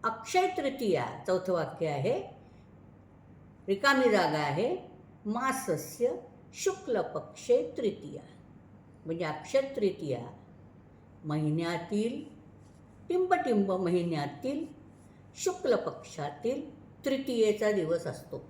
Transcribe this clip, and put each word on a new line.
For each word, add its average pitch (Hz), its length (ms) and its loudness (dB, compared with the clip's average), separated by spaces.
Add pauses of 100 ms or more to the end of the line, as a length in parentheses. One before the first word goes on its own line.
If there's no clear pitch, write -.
अक्षय 370 420 2 (100)
तृतीया, 220 480 0 (220)
चौथं 185 260 0
वाक्य 160 360 -2
आहे, 160 320 0 (1500)
रिकामी 254 420 6
जागा 165 280 4
आहे, 165 380 0 (500)
मासस्य 240 840 -2 (440)
शुक्ल 262 480 -2
पक्षे - 540 0 (200)
तृतीया, 165 460 -4 (840)
म्हणजे 170 180 -4
अक्षय 156 360 0 (160)
तृतीया 151 440 0 (1040)
महिन्यातील, 170 1000 -2 (840)
टिंबटिंब 349 640 4
महिन्यातील 180 920 0 (720)
शुक्ल 302 400 2
पक्षातील 165 880 -4 (400)
तृतीयेचा 226 680 2
दिवस 170 340 0
असतो. - 440 -8